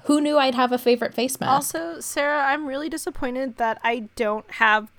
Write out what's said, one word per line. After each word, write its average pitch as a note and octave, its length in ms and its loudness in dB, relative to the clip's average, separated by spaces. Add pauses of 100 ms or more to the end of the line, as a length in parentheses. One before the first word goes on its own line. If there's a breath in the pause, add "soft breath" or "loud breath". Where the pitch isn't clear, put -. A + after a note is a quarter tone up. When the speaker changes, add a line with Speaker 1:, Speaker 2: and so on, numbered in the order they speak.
Speaker 1:
Who D4 160 4
knew D4 180 4
I'd C4 160 4
have B3+ 180 2
a B3 60 2
favorite A#3+ 360 0
face B3+ 260 -2
mask? C#4 340 0
Speaker 2:
Also, E4 260 -8
Sarah, D4 440 -2
I'm D4 220 0
really C#4+ 220 -4
disappointed C4 680 -6
that A3+ 260 0
I A#3 320 -2
don't G#3+ 360 -2
have G#3+ 360 4 (100)